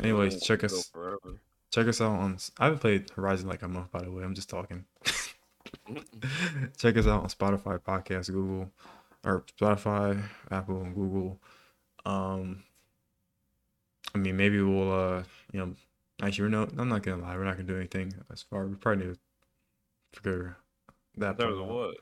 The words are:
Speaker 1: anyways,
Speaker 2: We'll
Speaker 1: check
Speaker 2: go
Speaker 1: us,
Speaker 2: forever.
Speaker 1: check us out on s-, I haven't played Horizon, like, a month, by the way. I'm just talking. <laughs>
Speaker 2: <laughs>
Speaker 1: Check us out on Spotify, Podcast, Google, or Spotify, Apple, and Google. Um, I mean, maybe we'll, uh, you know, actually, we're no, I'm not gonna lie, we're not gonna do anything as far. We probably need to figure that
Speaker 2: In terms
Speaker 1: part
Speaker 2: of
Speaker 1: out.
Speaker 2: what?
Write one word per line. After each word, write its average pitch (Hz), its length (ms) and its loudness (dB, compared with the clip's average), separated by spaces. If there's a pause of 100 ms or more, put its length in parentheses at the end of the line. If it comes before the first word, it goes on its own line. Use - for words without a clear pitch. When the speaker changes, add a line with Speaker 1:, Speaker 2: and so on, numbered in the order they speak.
Speaker 1:
anyways, 104 320 6
Speaker 2:
We'll 90 60 -4
Speaker 1:
check 110 200 4
Speaker 2:
go 107 60 2
Speaker 1:
us, 92 220 -2
Speaker 2:
forever. 92 520 -10 (320)
Speaker 1:
check 117 160 4
us 113 120 2
out 110 120 4
on 95 220 0
s-, - 240 -10
I - 80 4
haven't 151 120 4
played 101 320 4
Horizon, 95 380 0
like, 90 140 -6
a 92 60 -6
month, 90 220 -6
by 87 120 -6
the 90 100 -8
way. 92 100 -8
I'm 92 140 -4
just 98 120 -10
talking. 90 360 -8 (200)
<laughs> - 200 -2 (600)
Speaker 2:
<laughs> 139 920 -4
Speaker 1:
Check 117 180 6
us 110 120 6
out 104 160 4
on 92 40 -2
Spotify, 98 520 0
Podcast, 92 500 -4
Google, 95 400 -2 (540)
or 92 200 0 (160)
Spotify, 104 600 2 (280)
Apple, 95 320 -2
and 92 120 -6
Google. 95 460 -2 (680)
Um, 95 560 -4 (1500)
I 104 40 0
mean, 95 180 0
maybe 101 260 6
we'll, 95 300 4
uh, 92 300 2 (300)
you 98 80 -4
know, 90 140 -4 (480)
actually, 98 220 0
we're 104 60 2
no, 107 180 2 (100)
I'm 123 100 0
not 107 140 0
gonna 92 200 -4
lie, 87 140 -6
we're 92 80 -2
not 95 120 0
gonna 92 120 -8
do 92 80 -2
anything 92 380 -4 (180)
as - 100 -14
far. 98 240 -6
We 98 100 -6
probably 98 300 0
need 90 80 -6
to - 1040 -20
figure 90 360 -2 (640)
that 101 140 0
Speaker 2:
In 98 40 -6
terms - 20 -14
Speaker 1:
part 117 140 2
Speaker 2:
of 95 80 -4
Speaker 1:
out. 95 80 -6
Speaker 2:
what? 113 340 -4